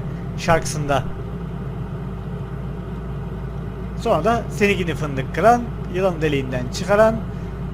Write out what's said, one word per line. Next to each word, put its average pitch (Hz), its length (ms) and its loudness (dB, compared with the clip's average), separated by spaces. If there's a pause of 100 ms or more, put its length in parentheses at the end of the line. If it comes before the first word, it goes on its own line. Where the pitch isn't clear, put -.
(380)
şarkısında. 143 640 2 (3000)
Sonra 175 220 4
da 226 260 4
seni 202 260 4
gidi 170 180 0
fındık 139 400 -4
kıran, 233 280 6 (320)
yılan 180 280 0
deliğinden 131 520 0
çıkaran, 208 420 4 (580)